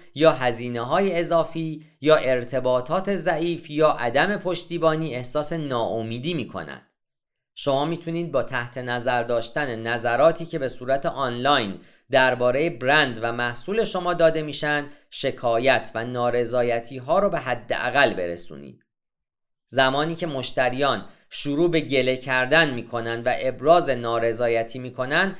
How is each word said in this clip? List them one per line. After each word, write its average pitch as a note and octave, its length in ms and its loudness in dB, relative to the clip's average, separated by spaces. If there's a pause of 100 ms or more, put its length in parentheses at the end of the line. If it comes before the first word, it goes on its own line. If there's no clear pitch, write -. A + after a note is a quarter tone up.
(160)
یا D#3 160 6
هزینه‌های B2+ 880 0
اضافی D#3+ 680 -2 (160)
یا D3+ 140 6
ارتباطات B2+ 1000 0
ضعیف E3 540 -2
یا D3+ 200 4
عدم C#3 480 0
پشتیبانی D#3+ 760 -2
احساس D3 380 -4
ناامیدی A#2+ 800 -2
می‌کنن. E2 480 -8 (760)
شما C#3 300 0
می‌تونید E3 460 -4
با B2+ 120 2
تحت B2 340 -6
نظر B2 460 -2
داشتن A#2 640 -4
نظراتی A#2+ 580 2
که E3 140 -8
به C3+ 80 -2
صورت C3 380 -2
آنلاین B2 760 0 (320)
دربارهٔ B2+ 580 4
برند B2+ 520 2
و A#2 120 -2
محصول A#2+ 500 -2
شما F3 300 -2
داده D#3+ 280 4
می‌شن، D3 440 -2 (240)
شکایت B2 840 0
و A2+ 100 -4
نارضایتی‌ها B2 1120 0
رو G3+ 100 2
به G3+ 100 -2
حداقل B2 720 0
برسونید. E2+ 720 -10 (840)
زمانی C3+ 480 2
که E3+ 120 -6
مشتریان B2+ 800 -2 (240)
شروع D3+ 420 0
به D#3+ 100 2
گله B2+ 360 2
کردن C3+ 560 2
می‌کنن A#2 520 -6
و B2 140 2
ابراز C#3+ 500 4
نارضایتی A#2 880 0
می‌کنن، C3+ 600 -2